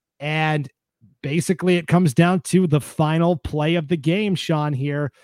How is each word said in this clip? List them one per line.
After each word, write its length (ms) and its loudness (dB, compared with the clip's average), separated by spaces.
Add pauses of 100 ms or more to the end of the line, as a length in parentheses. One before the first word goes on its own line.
(200)
And 480 -2 (540)
basically, 560 0
it 100 -6
comes 260 2
down 280 2
to 260 2
the 140 2
final 560 0
play 380 -2
of 120 -4
the 100 -2
game, 380 -2
Sean, 380 -2
here. 380 -4 (120)